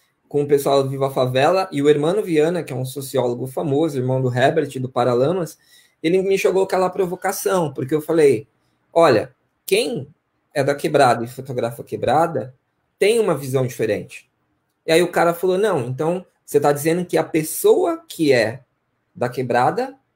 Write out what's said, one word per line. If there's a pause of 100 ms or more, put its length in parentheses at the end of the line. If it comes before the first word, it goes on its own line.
(280)
com
o
pessoal
do
Viva
a
Favela,
e
o
Hermano
Viana,
que
é
um
sociólogo
famoso,
irmão
do
Herbert, (100)
do
Paralamas, (460)
ele
me
jogou
aquela
provocação,
porque
eu
falei, (460)
"Olha, (320)
quem (460)
é
da
quebrada
e
fotografa
quebrada (460)
tem
uma
visão
diferente." (560)
E
aí
o
cara
falou,
"Não,
então (220)
você
tá
dizendo
que
a
pessoa
que
é (540)
da
quebrada (200)